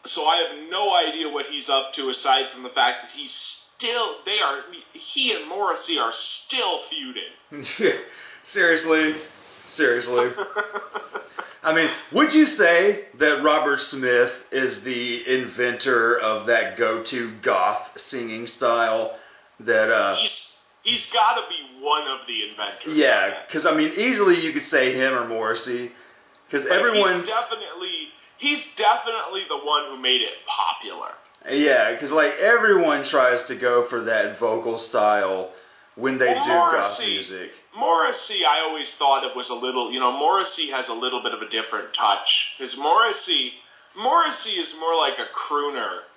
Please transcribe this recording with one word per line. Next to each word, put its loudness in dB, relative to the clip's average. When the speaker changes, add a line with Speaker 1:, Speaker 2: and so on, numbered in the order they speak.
Speaker 1:
So 0
I 4
have -4
no 0
idea 0
what -6
he's -4
up 0
to, -4
aside 2
from -16
the -10
fact 0
that -16
he's -6
still, -2
they -2
are, -2
he -4
and -8
Morrissey -2
are -2
still -2
feuding. -14
Speaker 2:
<laughs> 2
Seriously. 2
Seriously. 2
Speaker 1:
<laughs> -14
Speaker 2:
I 2
mean, 4
would 4
you 10
say 4
that 2
Robert 2
Smith 2
is -2
the -6
inventor 2
of 0
that 2
go-to -2
goth 0
singing -10
style 0
that, 2
uh 2
Speaker 1:
He's, 0
he's 0
gotta 2
be -14
one 0
of -8
the -6
inventors -10
of 0
Speaker 2:
Yeah, 4
Speaker 1:
that. -10
Speaker 2:
'cause, -4
I 4
mean, 2
easily 4
you -2
could -6
say 2
him 0
or -2
Morrissey, -4
'cause -2
Speaker 1:
But 0
Speaker 2:
everyone 4
Speaker 1:
he's -2
definitely, -6
he's -2
definitely 0
the -6
one 0
who -12
made 2
it -4
popular. -6
Speaker 2:
Yeah, 2
'cause, -8
like, 4
everyone 4
tries 4
to -8
go 2
for -4
that 0
vocal -2
style 0
when -2
they 4
Speaker 1:
Well, -2
Speaker 2:
do -2
goth 4
Speaker 1:
Morrissey, 0
Speaker 2:
music. -6
Speaker 1:
Morrissey, 0
I 2
always -4
thought 2
it -6
was -2
a -4
little, -4
you -4
know, 2
Morrissey 0
has -4
a -6
little -4
bit -4
of -10
a -10
different -6
touch. 0
'Cause -4
Morrissey, 2
Morrissey 0
is -6
more 0
like 0
a -6
crooner. -6